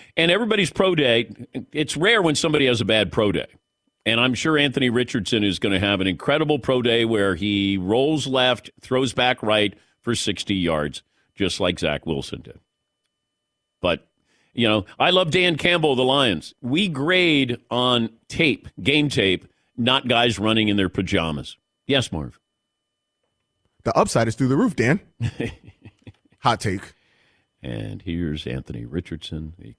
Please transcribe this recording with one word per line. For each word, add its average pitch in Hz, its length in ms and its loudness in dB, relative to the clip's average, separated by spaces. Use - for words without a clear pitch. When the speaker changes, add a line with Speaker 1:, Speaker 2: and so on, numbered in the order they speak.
Speaker 1:
and 170 140 2
everybody's 208 400 0
pro 190 240 2
day, 120 340 2
it's 147 240 -4
rare 202 260 2
when 160 120 2
somebody 151 320 2
has 117 160 2
a 101 40 -2
bad 104 260 2
pro 104 200 2
day. 80 140 -2
And 113 120 2
I'm 127 140 2
sure 156 240 0
Anthony 135 320 2
Richardson 117 540 0
is 95 160 0
gonna 98 200 0
have 101 220 0
an 95 60 0
incredible 147 500 0
pro 127 240 0
day 117 240 2
where 101 300 0
he 98 420 -2
rolls 131 480 0
left, 127 460 -2
throws 131 320 -2
back 123 300 0
right 107 320 2
for 117 140 -2
sixty - 400 -4
yards, 80 480 -2
just 95 240 -2
like 90 200 0
Zach 76 280 -4
Wilson 69 340 -6
did. - 180 -20
But, 85 280 -2
you 117 120 2
know, 107 180 0
I 160 140 2
love 185 180 2
Dan 180 280 2
Campbell 170 340 2
of 123 60 2
the 127 60 2
Lions. 127 560 2
We 156 280 -2
grade 147 720 2
on 120 400 2
tape, - 400 0
game 147 280 2
tape, 95 380 0
not 127 300 0
guys 117 320 2
running 107 300 2
in 101 80 2
their 92 120 2
pajamas. 82 680 -4
Yes, 131 260 -2
Marv? 71 280 -8
Speaker 2:
The - 120 -4
upside 139 320 2
is 110 60 -2
through 135 140 0
the 135 100 2
roof, 208 180 2
Dan. 131 260 2
Speaker 1:
<laughs> 113 320 -4
Speaker 2:
Hot 113 160 2
take. 98 320 -6
Speaker 1:
And - 400 -10
here's 85 420 -6
Anthony 62 400 -10
Richardson, 80 720 -10
the 113 220 -20